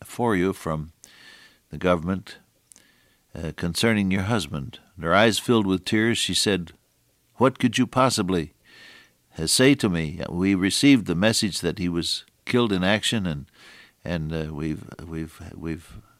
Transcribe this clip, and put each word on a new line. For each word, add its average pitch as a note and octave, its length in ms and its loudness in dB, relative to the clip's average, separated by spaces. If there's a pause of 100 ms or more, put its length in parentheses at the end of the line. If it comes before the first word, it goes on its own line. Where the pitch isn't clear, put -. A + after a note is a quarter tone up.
for A#2 320 -2
you F#2 180 2
from D#2 380 -6 (800)
the D2+ 80 -12
government, F2+ 580 -2 (960)
uh, D#2+ 220 -8
concerning G2 560 0
your F#2+ 120 0
husband." D#2 540 -4 (180)
And D#2 80 -12
her E2+ 120 4
eyes G#2 240 6
filled A2+ 260 2
with F#2 200 0
tears, A2 340 0
she F2+ 160 -2
said, F#2 380 0 (640)
"What B2+ 200 2
could B2 220 0
you B2 80 2
possibly, F#2 680 0 (840)
uh, D#2+ 100 -4
say C3+ 280 6
to A2+ 140 2
me? E2 300 -2 (100)
We F#2+ 260 0
received G2 500 4
the E2+ 100 -2
message G#2 460 0
that E2+ 180 -2
he F2 80 -2
was E2+ 380 -4 (200)
killed A#2+ 280 0
in F2+ 100 0
action, G2+ 420 0
and, D2 200 -4 (580)
and, D#2+ 300 -4
uh, D#2 200 -6
we've, D2+ 300 -6 (240)
we've, D#2+ 340 -12 (140)
we've D#2+ 460 -10 (180)